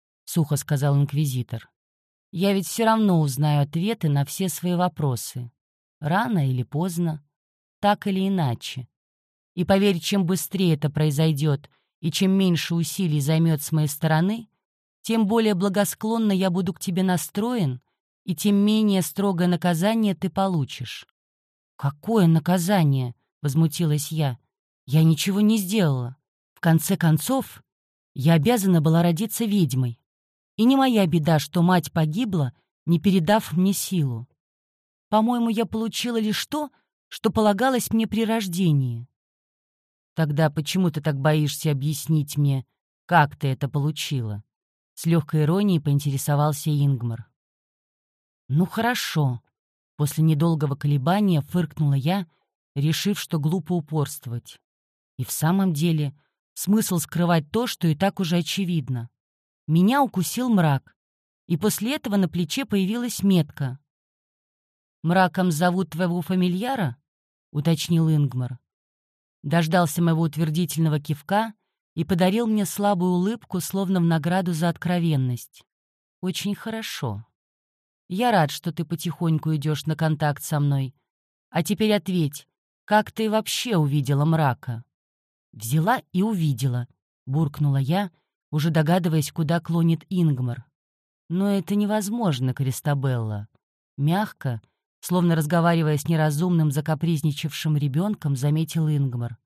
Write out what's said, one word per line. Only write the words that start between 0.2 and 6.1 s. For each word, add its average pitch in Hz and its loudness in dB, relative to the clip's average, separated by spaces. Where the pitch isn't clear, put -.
сухо 151 -2
сказал 143 0
инквизитор. 139 -2
"Я 196 0
ведь 196 0
всё - -2
равно 214 4
узнаю 147 2
ответы 170 -2
на 143 2
все 185 -4
свои 180 -2
вопросы. 147 -4
Рано 180 0